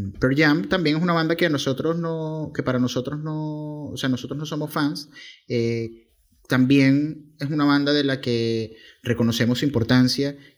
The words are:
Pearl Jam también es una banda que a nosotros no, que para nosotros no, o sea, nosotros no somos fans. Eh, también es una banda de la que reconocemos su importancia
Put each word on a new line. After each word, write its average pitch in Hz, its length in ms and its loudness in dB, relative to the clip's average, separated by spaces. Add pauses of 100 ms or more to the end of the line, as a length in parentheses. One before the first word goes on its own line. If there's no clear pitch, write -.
(200)
Pearl 131 160 2
Jam 156 320 4
también 160 300 0
es 160 40 -2
una 175 120 2
banda 165 240 0
que 180 80 2
a 170 40 2
nosotros 147 480 -2
no, 160 560 -4
que - 80 -4
para 127 160 0
nosotros 127 460 -2
no, 151 600 -8
o - 100 -12
sea, 131 140 -4
nosotros 127 280 -4
no 151 80 -8
somos 151 280 -6
fans. 151 360 -4 (380)
Eh, 117 540 -2 (480)
también 139 880 4
es 143 100 -4
una 151 140 0
banda 143 300 2
de 147 100 2
la 135 160 0
que 113 560 -2 (260)
reconocemos 117 580 0
su 151 60 0
importancia 127 720 2 (220)